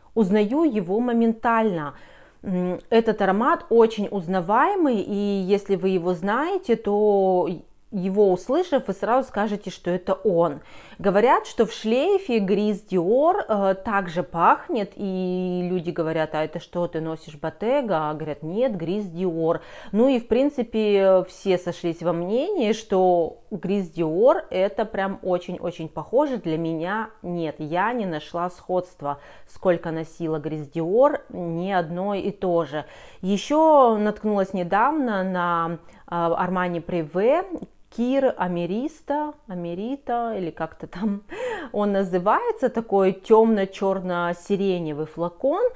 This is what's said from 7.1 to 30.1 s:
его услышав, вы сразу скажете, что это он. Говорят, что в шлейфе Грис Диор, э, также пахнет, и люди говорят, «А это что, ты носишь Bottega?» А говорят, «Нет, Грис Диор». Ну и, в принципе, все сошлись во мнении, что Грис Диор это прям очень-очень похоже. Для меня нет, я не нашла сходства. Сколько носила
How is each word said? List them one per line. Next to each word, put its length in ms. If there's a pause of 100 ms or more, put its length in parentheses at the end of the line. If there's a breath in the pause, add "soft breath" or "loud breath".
его 400
услышав, 560
вы 60
сразу 340
скажете, 440
что 180
это 240
он. 480 (380 loud breath)
Говорят, 480
что 180
в 60
шлейфе 680
Грис 460
Диор, 540 (100)
э, 360
также 380
пахнет, 760
и 720
люди 220
говорят, 460
«А 80
это 160
что, 280
ты 140
носишь 340
Bottega?» 760
А 40
говорят, 300
«Нет, 340
Грис 280
Диор». 560 (300 loud breath)
Ну 160
и, 120
в 80
принципе, 1000
все 300
сошлись 460
во 100
мнении, 600
что 640 (100)
Грис 400
Диор 640
это 340
прям 380
очень-очень 640
похоже. 480
Для 220
меня 500 (140)
нет, 340
я 360
не 120
нашла 460
сходства. 680 (280 loud breath)
Сколько 420
носила 480